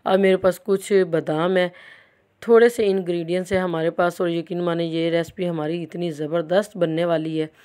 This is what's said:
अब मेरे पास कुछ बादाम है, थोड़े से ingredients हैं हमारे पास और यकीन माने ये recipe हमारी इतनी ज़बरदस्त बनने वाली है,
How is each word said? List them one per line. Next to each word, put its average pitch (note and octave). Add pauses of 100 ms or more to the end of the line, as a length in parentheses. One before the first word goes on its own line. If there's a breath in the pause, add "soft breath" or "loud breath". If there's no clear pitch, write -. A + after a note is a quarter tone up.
अब F#3+
मेरे F#3+
पास F3+
कुछ G3 (160)
बादाम E3
है, F3+ (720 loud breath)
थोड़े A#3
से A3+
ingredients F3+
हैं F#3
हमारे E3
पास F3
और F3
यकीन E3+
माने E3+
ये E3
recipe E3+
हमारी E3
इतनी E3+
ज़बरदस्त E3
बनने E3
वाली D#3+
है, D#3 (160 loud breath)